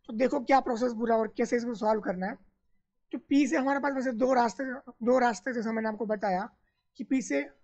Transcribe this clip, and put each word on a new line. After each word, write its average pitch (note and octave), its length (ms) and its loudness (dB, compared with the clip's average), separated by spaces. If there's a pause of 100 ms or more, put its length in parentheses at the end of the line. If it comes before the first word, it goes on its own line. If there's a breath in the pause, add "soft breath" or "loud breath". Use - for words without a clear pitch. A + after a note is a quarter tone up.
तो C4 40 -10
देखो B3+ 300 0
क्या C4 180 4
प्रोसेस B3 320 -2
पूरा A3+ 240 0
और A3 120 0 (100)
कैसे A#3+ 180 0
इसको A#3+ 180 -4
सॉल्व G#3+ 260 0
करना F#3 260 -4
है। A#3 120 -8 (760)
तो C#4+ 80 -8
पी C#4+ 260 4
से B3 100 0
हमारे C#4 240 0
पास C#4 140 0
वैसे C4 200 -2
दो B3 200 2
रास्ते, A#3+ 300 2 (400)
दो B3 140 4
रास्ते A#3+ 360 0
जैसा A3+ 180 -2
मैंने A3 160 -2
आपको G#3+ 180 -4
बताया G3+ 420 -2 (520)
कि A#3+ 40 -8
पी C4 180 0
से C#4 220 -2 (200)